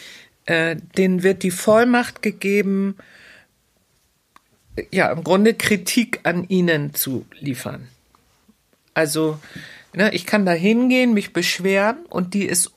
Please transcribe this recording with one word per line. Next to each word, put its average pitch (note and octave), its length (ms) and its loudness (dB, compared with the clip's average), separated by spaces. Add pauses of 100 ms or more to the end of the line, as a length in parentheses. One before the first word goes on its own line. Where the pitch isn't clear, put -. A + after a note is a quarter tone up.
(460)
äh, E3 300 -2 (200)
denen F#3 260 2
wird F#3+ 200 2
die F#3 80 0
Vollmacht A#3+ 720 2
gegeben, G3 720 -2 (1900)
ja, F3+ 200 2
im E3+ 140 -6
Grunde A3+ 300 4
Kritik G#3+ 680 -2
an F3 260 -2
ihnen E3 460 0
zu - 320 -6 (140)
liefern. - 480 -10 (1080)
Also, D#3 440 -2 (540)
ne, G3+ 220 0
ich - 120 -6
kann G#3 200 2
da F3 60 4
hingehen, A#3+ 640 2
mich - 180 -2
beschweren G3 640 0 (100)
und F3+ 260 -4
die G3+ 100 0
ist - 320 -2